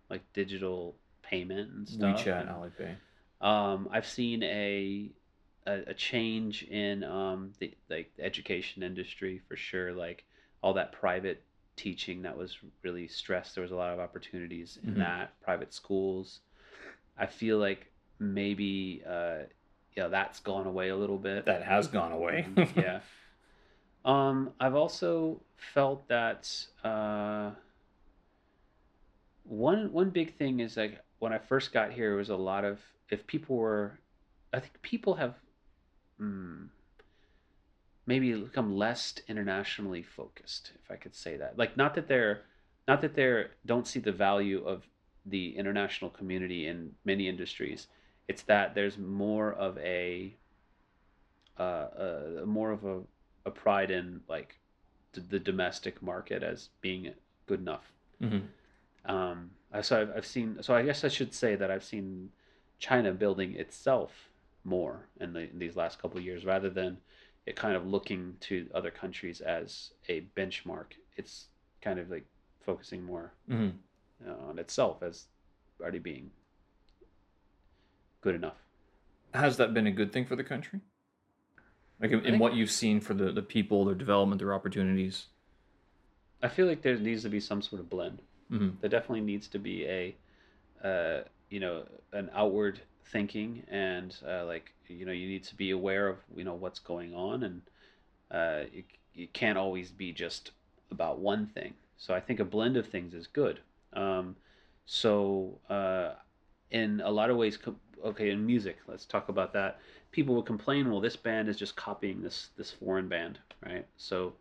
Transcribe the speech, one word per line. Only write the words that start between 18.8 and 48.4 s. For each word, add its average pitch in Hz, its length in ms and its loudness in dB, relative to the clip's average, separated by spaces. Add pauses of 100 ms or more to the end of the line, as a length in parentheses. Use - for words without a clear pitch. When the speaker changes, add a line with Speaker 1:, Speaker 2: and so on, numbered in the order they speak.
Speaker 1:
uh, 87 340 -2 (580)
yeah, 92 120 0
that's 95 300 0
gone 95 300 -2
away 92 220 0
a 95 60 0
little 98 220 0
bit. 98 280 -2
Speaker 2:
That 90 180 4
has 101 240 6
gone 85 240 0
away. 85 360 0
Speaker 1:
Mm-hmm. - 320 4
Yeah. 92 200 0 (1040)
Um, 135 460 6 (100)
I've 131 140 4
also 165 680 2 (160)
felt 139 520 2
that, 117 440 2 (320)
uh, 104 680 0 (1900)
one, 160 480 2
one 185 180 4
big 170 260 0
thing 131 240 2
is, 117 160 -4
like, 107 240 -2 (200)
when 110 120 0
I 110 60 2
first - 340 0
got 113 180 4
here, 117 220 0
it 101 40 2
was 101 120 0
a 101 80 0
lot 95 280 0
of, 101 160 -2 (280)
if 104 180 -4
people 143 300 -2
were, 107 420 0 (540)
I 127 80 0
think - 220 -12
people 220 320 0
have, 147 220 -2 (840)
mm, 92 480 -8 (1400)
maybe 127 280 4
become 101 420 0
less 110 380 0 (140)
internationally 98 760 -2
focused, - 680 -14 (100)
if - 80 -16
I - 60 -10
could - 180 -16
say 78 240 -8
that. 69 180 -6
Like, 117 220 2
not 143 160 6
that 160 120 0
they're, 113 360 6 (440)
not - 140 8
that 147 140 0
they're, 127 380 4 (120)
don't 120 220 2
see - 140 -4
the 107 120 2
value 98 540 4
of 92 200 -2 (380)
the 95 320 -2
international 98 540 -2
community 92 560 -4
in 82 260 -6 (140)
many 98 200 2
industries. 87 600 -6 (420)
It's - 140 -6